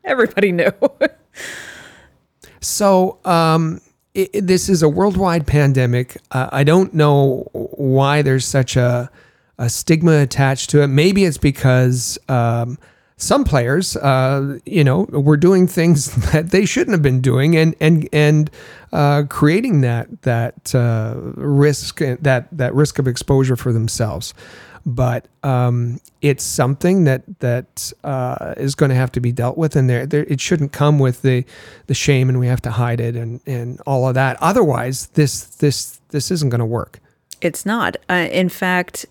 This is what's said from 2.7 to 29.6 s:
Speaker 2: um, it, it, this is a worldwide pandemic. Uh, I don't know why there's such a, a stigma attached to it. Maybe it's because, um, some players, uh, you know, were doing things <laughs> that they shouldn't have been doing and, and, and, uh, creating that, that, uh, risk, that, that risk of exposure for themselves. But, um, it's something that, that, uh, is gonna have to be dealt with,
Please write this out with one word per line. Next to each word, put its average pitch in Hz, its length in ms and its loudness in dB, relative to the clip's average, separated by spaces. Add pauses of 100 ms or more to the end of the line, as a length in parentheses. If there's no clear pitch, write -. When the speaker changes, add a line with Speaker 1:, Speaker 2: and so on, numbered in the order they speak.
Speaker 2:
um, 165 560 0 (340)
it, 190 180 -2
it, 202 140 -2
this 185 220 0
is 170 140 2
a 156 60 4
worldwide 180 580 0
pandemic. 131 720 2 (160)
Uh, 131 180 -2
I 135 140 -4
don't 180 280 2
know 143 600 2
why 139 680 0
there's 131 220 0
such 131 320 -2
a, 123 340 0 (480)
a 120 100 -2
stigma 160 520 2
attached 135 500 0
to 147 120 4
it. 143 60 2
Maybe 185 360 2
it's 156 140 -2
because, 127 800 0 (100)
um, 120 500 -2 (420)
some 262 240 2
players, 139 520 0
uh, 135 680 0
you 175 200 2
know, 139 260 2
were 147 260 2
doing 185 300 4
things 170 480 2
<laughs> - 180 0
that 160 180 0
they 202 140 2
shouldn't 240 300 0
have 160 80 2
been 131 180 2
doing 135 360 2
and, 160 240 2
and, 156 320 2
and, 151 380 2 (420)
uh, 147 360 2
creating 170 540 2
that, 120 400 -4
that, 117 520 -4
uh, 113 420 0
risk, 143 840 0
that, 131 520 -2
that 131 240 -4
risk 143 240 0
of 135 80 0
exposure 131 500 0
for 123 160 -4
themselves. 113 600 -4 (520)
But, 120 420 -2 (140)
um, 123 580 -2 (220)
it's 143 200 0
something 160 640 0
that, 135 180 0 (180)
that, 123 520 -6 (120)
uh, 131 520 -6
is 139 180 -4
gonna 135 200 2
have 127 180 0
to 123 80 -4
be 120 120 -2
dealt 123 260 -4
with, 156 180 0